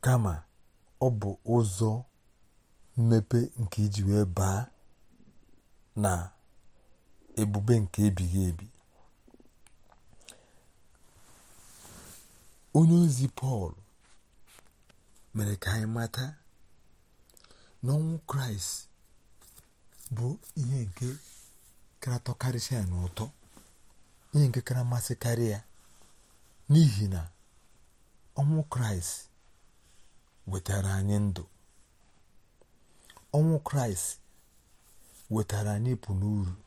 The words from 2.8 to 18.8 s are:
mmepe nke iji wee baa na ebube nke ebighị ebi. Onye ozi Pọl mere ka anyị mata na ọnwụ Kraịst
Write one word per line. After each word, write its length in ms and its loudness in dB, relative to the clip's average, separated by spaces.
mmepe 420 4
nke 240 -4
iji 220 0
wee 220 4
baa 360 -2
na 160 0
ebube 400 2
nke 280 -2
ebighị 380 0
ebi. 240 -4
Onye 200 8
ozi 320 6
Pọl 440 -4
mere 240 -4
ka 160 -8
anyị 160 -2
mata 380 -4
na 140 -2
ọnwụ 260 0
Kraịst 520 -6